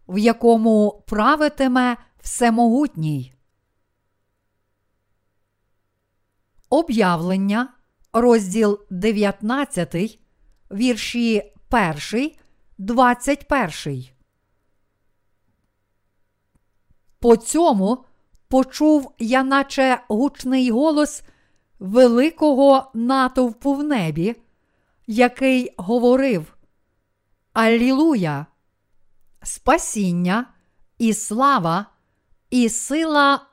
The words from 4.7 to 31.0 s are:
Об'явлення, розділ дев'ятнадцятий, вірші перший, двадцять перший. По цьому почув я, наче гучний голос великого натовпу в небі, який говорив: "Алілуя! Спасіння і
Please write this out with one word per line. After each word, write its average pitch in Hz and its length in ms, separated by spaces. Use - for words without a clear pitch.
Об'явлення, 202 960
розділ 220 680
дев'ятнадцятий, 202 1300
вірші 226 840
перший, 214 720
двадцять 240 720
перший. 151 640
По 233 180
цьому 247 680
почув 262 720
я, 247 240
наче 269 680
гучний 254 640
голос 294 520
великого 262 1160
натовпу 254 800
в 285 100
небі, 196 520
який 247 680
говорив: 240 800
"Алілуя! 226 920
Спасіння 196 1040
і 220 160